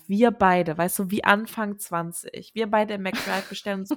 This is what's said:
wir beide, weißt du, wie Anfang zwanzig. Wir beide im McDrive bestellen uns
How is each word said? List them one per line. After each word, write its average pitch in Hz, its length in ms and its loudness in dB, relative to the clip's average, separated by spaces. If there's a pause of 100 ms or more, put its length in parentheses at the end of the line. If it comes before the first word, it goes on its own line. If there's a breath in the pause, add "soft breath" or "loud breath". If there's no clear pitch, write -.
wir 214 220 6
beide, 180 480 4
weißt 175 220 0
du, 190 100 -2
wie 202 140 -2
Anfang 208 560 0
zwanzig. - 720 -8
Wir 220 160 -4
beide 214 260 2
im 196 60 -6
McDrive 190 480 -4
bestellen 196 320 -6
uns 196 160 -8